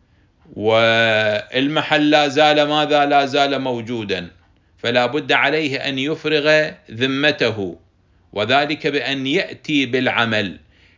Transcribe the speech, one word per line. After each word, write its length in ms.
والمحل 1600
لا 180
زال 400
ماذا؟ 380
لا 200
زال 320
موجودًا، 720
فلا 280
بد 260
عليه 440
أن 220
يفرغ 720
ذمته، 880
وذلك 540
بأن 400
يأتي 600
بالعمل 720